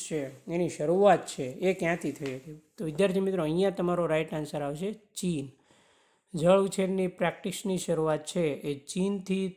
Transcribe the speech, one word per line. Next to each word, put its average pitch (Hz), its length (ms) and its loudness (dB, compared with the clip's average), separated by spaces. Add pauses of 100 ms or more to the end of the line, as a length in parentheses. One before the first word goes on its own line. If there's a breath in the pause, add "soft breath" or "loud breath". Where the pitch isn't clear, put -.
છે 156 160 -4 (280)
એની 170 220 0
શરૂઆત 175 560 4
છે 143 200 -6 (140)
એ 185 140 2
ક્યાંથી 170 460 -2
થઈ 135 160 -6
હતી? 151 240 -16 (140)
તો - 100 -12
વિદ્યાર્થી 185 420 2
મિત્રો, 190 160 0
અહીંયા 180 340 0
તમારો 175 300 0
રાઈટ 160 280 0
આન્સર 151 280 -4
આવશે 151 280 -4 (240)
ચીન. 156 320 -2 (880 soft breath)
જળ 180 280 6
ઉછેરની 190 480 0 (100)
પ્રેક્ટિસની 180 580 -2
શરૂઆત 156 460 0
છે 175 200 0 (200)
એ 147 80 -2 (140)
ચીનથી 190 600 -2 (100)